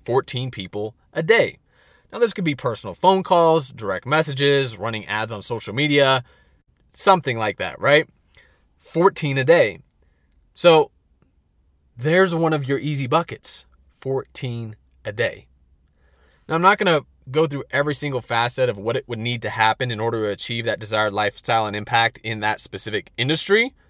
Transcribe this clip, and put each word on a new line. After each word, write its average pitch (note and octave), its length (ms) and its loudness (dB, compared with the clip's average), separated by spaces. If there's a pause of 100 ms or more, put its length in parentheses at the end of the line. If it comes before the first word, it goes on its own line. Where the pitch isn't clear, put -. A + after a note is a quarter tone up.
fourteen B2+ 480 -2
people G#2 440 -8 (180)
a E3 100 -4
day. F3+ 360 2 (520)
Now, G#3 80 -10
this A#3 140 0
could G3 100 -6
be D3+ 120 0
personal A2 380 -6
phone F#3+ 300 2
calls, E3 480 4
direct G2 340 -6
messages, C#3 720 0
running A2 280 -6
ads G#2+ 260 -4
on G#2 100 -8
social A2 320 -8
media, C#3 520 4 (680)
something D#3+ 460 4
like G#2+ 200 -2
that, F2 220 -8
right? C#3+ 260 4 (760)
fourteen D#3+ 560 0
a C3 60 0
day. C3+ 360 4 (760)
So D#3+ 360 6 (1040)
there's E3+ 380 2
one E3 180 0
of C#3+ 160 -2
your C#3 120 0
easy C#3 280 -4
buckets, - 580 -4 (240)
fourteen A#2+ 840 -8 (300)
a G#2+ 60 -8
day. G#2+ 340 -4 (1040)
Now, D#3+ 60 -2
I'm E3+ 60 -2
not G3 180 4
gonna E3+ 220 2 (280)
go D3+ 160 2
through C#3 240 -4
every C#3+ 240 0
single C#3 280 -4
facet A#2+ 460 0
of G#2 100 -2
what A2+ 200 -2
it - 100 -8
would A#2 120 -8
need A#2 240 -6
to G#2 80 -6
happen A2+ 400 0
in G#2+ 80 -8
order A2+ 260 -2
to G#2 60 -2
achieve A#2 340 -6
that G#2+ 140 -4
desired G#2+ 340 -2
lifestyle G#2+ 540 -2
and G2+ 80 -6
impact A2+ 480 0
in A2 160 -8
that G#2 200 -2
specific G2+ 560 -6
industry, G3 580 0 (160)